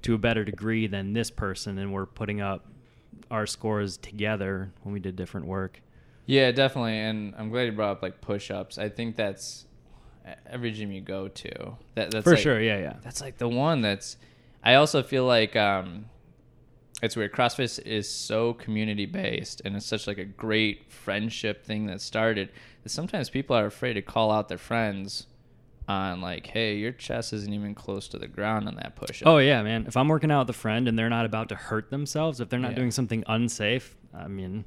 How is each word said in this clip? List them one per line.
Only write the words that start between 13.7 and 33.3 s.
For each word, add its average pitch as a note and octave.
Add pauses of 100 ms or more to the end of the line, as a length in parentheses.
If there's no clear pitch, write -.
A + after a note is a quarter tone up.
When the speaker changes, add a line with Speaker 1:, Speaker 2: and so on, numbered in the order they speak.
Speaker 2:
that's, G2+ (440)
I A#2
also D3
feel B2+
like, A#2
um, G2 (960)
it's A2+
weird. G#2+
CrossFit B2
is G#2+
so A2+
community-based, G#2+
and G2+
it's G2+
such, G#2+
like, G2+
a F#2
great G#2+
friendship G#2+
thing G#2+
that G2
started A2 (340)
that -
sometimes E3
people C3+
are G#2
afraid B2
to G2+
call A2
out G#2+
their F2+
friends G2+ (600)
on, F#2+
like, F2+
"Hey, A2
your G#2+
chest A#2+
isn't G2+
even G#2
close G2
to -
the -
ground G#2+
on -
that -
push-up." -
Speaker 1:
Oh, D#3+
yeah, C3+
man. A2
If A2+
I'm C3
working D#3
out C#3
with A2+
a -
friend A#2
and A2+
they're A2+
not A#2
about A2
to G#2+
hurt A2
themselves, C#3+
if A2+
they're B2
not B2
Speaker 2:
Yeah. -
Speaker 1:
doing B2+
something A2+
unsafe, A2+ (160)